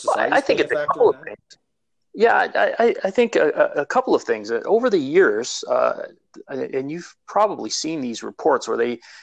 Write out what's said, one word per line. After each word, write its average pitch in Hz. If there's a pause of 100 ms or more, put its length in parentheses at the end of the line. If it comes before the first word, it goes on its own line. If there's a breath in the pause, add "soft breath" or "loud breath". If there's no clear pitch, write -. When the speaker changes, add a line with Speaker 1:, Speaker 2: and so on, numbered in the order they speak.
Speaker 1:
Well, -
I, -
Speaker 2:
society's -
Speaker 1:
I 277
think -
Speaker 2:
playing -
Speaker 1:
it's 151
a -
Speaker 2:
factor 147
Speaker 1:
couple 220
Speaker 2:
in 131
Speaker 1:
of 135
Speaker 2:
that? 156
Speaker 1:
things. - (600)
Yeah, 226
I, -
I, 226 (100)
I 190
think 233
a, 160
a, 147
a 139
couple 254
of 127
things. 107
Uh, 113
over 226
the 202
years, 135
uh, 120 (460)
and, 131
and 135
you've 170 (120)
probably 180
seen 156
these 120
reports 120
where 113
they, 120 (220 loud breath)